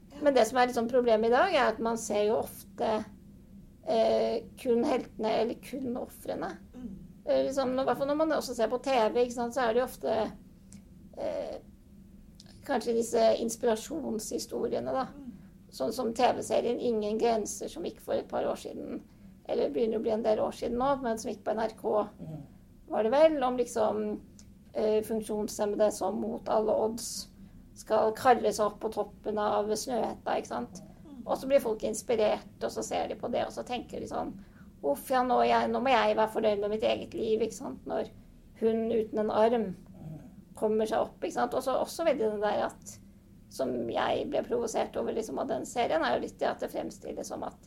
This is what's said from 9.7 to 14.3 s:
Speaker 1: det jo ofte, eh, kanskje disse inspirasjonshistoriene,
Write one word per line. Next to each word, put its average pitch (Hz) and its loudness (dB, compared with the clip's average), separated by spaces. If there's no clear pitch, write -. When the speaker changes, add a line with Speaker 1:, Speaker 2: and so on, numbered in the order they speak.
Speaker 1:
det 240 4
jo 254 -2
ofte, - -2
eh, - -6
kanskje 233 0
disse 233 4
inspirasjonshistoriene, 233 -2